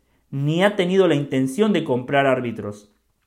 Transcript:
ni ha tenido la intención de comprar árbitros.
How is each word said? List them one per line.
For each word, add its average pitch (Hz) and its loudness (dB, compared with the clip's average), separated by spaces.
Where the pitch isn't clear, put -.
ni 147 -2
ha 208 2
tenido 185 2
la 151 2
intención 139 0
de 165 0
comprar 131 0
árbitros. 113 -4